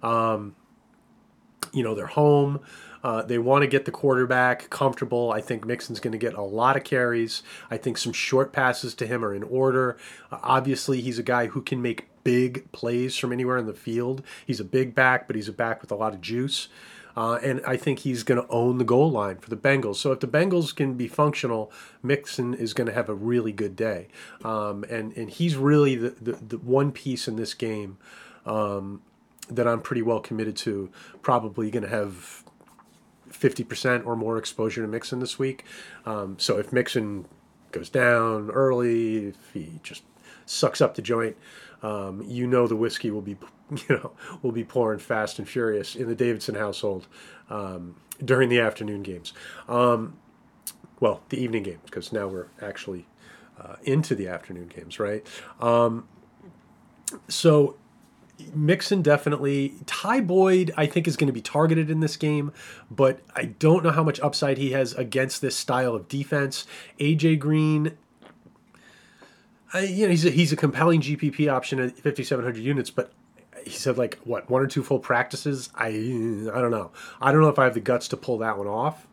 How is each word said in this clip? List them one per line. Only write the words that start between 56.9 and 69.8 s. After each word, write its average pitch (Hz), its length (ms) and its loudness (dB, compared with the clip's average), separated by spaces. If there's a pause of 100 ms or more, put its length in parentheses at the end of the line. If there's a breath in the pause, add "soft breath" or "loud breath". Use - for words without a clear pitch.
so 151 480 4 (800)
Mixon 180 480 2
definitely. 143 720 2 (120)
Ty 240 360 0
Boyd, 185 540 4
I 151 100 4
think, 165 200 0
is 156 100 0
gonna 139 160 2
be 113 100 -4
targeted 160 480 2
in 156 100 0
this 156 160 0
game, 147 360 0 (380 loud breath)
but 131 300 4 (160)
I - 80 -2
don't 160 400 4
know 165 60 4
how 156 120 2
much 151 180 0
upside 139 380 0
he 135 140 0
has 131 220 0
against 131 460 -2
this 135 140 -2
style 127 400 0
of 95 140 -6
defense. 139 580 -4 (320 loud breath)
A 147 160 2
J 160 220 4
Green, 156 600 2 (1800 soft breath)
I, 185 80 0